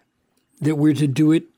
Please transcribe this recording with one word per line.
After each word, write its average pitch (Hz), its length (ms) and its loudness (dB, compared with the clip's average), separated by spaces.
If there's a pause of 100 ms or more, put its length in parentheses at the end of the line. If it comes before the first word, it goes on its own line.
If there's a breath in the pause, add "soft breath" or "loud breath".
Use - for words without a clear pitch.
(600 soft breath)
that 156 160 -4
we're 147 180 2
to 151 140 -2
do 151 240 0
it 165 140 0 (120)